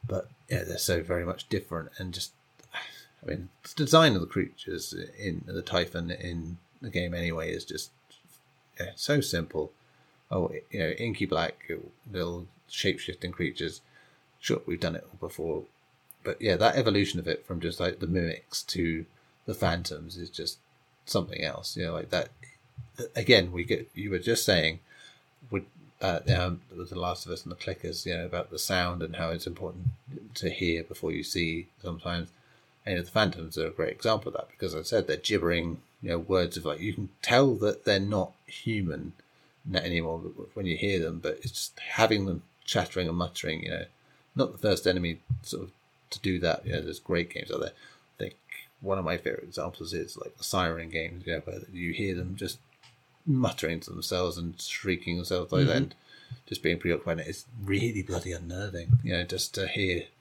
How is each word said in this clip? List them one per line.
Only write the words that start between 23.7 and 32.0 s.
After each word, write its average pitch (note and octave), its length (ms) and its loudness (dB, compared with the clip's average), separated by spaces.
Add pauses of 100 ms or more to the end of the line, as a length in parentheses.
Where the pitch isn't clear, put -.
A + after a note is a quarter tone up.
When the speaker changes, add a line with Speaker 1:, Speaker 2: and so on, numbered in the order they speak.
Speaker 1:
you G2+ 160 -4
were F#2 80 2
just A2+ 260 2
saying, E2 360 4 (680)
with, G2 140 -2 (380)
uh, F2+ 180 2 (160)
um, F2+ 240 0 (160)
with E2+ 140 -10
The F#2 80 -6
Last F2 280 -2
of F2+ 60 -6
Us E2+ 120 -6
and E2+ 60 -10
the F2 60 -10
clickers, - 500 -6
you F2 80 0
know, E2+ 120 -2
about F2 240 -4
the - 80 -8
sound F2 440 0
and E2+ 140 -4
how E2 140 0
it's E2 160 -4
important F2 400 -6 (480)
to F2+ 160 0
hear E2 340 2
before - 260 -4
you E2 140 -2
see E2 420 0 (160)
sometimes. E2+ 460 -4 (560)